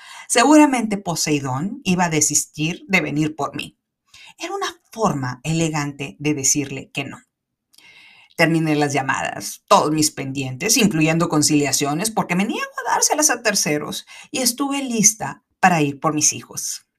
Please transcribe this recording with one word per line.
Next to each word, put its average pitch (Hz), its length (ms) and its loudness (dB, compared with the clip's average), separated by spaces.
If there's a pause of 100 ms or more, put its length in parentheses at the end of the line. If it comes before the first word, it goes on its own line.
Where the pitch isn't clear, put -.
(280)
seguramente 254 680 6
Poseidón 151 880 -2
iba 175 220 2
a 135 40 0
desistir 151 800 -2
de 185 140 2
venir 151 340 -2
por 143 200 -6
mí. - 220 -12 (600)
Era 349 180 -8
una 370 260 -6 (100)
forma 143 520 -2
elegante 151 760 -2
de 147 140 0
decirle 135 600 -2
que 139 100 -6
no. - 140 -12 (1200)
Terminé 160 380 2
las 147 180 2
llamadas, 131 760 -4
todos 151 240 6
mis 151 200 2
pendientes, 135 640 -4
incluyendo 165 500 2
conciliaciones, 151 840 0
porque 180 240 -2
me 190 100 2
niego 494 240 -4 (160)
a - 80 -2
dárselas - 380 2
a 240 100 -4
terceros, 156 640 -2 (260)
y - 80 -4
estuve 277 440 -2
lista 214 600 0 (160)
para 175 220 4
ir 143 180 0
por 156 140 0
mis 151 200 0
hijos. - 540 -12 (120)